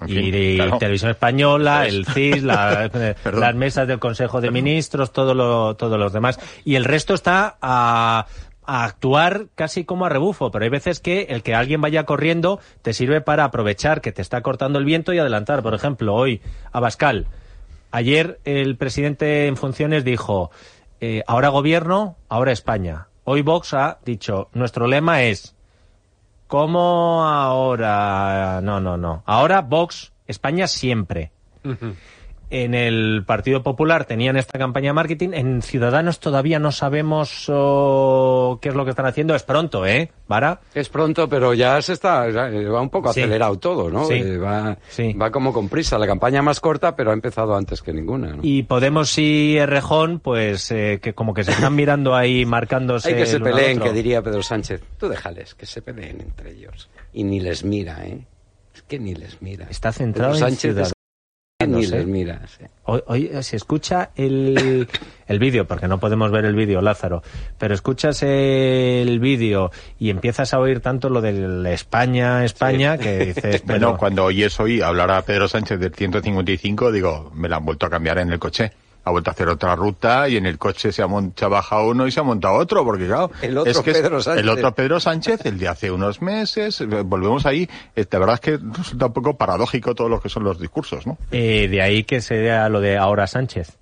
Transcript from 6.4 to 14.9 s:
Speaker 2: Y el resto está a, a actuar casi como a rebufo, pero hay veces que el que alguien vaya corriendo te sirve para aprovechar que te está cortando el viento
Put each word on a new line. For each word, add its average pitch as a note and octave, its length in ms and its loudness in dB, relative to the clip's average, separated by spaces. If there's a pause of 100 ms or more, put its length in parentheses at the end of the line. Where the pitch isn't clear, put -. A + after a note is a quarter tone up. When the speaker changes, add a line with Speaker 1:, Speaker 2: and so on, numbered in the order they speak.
Speaker 2:
Y D3 80 0
el B2+ 120 2
resto D3+ 280 2
está F#3+ 480 2
a, A#2 640 2 (400)
a C3 200 -2
actuar D#3+ 680 2
casi E3 320 -4
como F3+ 220 -2
a - 20 0
rebufo, D3 400 0
pero G#2 140 -4
hay A#2 80 0
veces C#3+ 280 -2
que F#3 300 -2
el A#2+ 140 -6
que A#2+ 100 -2
alguien C3 280 0
vaya D3+ 240 2
corriendo E3 560 0 (200)
te A2+ 120 -2
sirve C#3 280 0
para D3+ 220 2
aprovechar B2+ 580 0
que A2+ 100 -6
te - 120 -6
está G#2 180 -6
cortando C3+ 380 -2
el C#3 60 0
viento D#3+ 280 0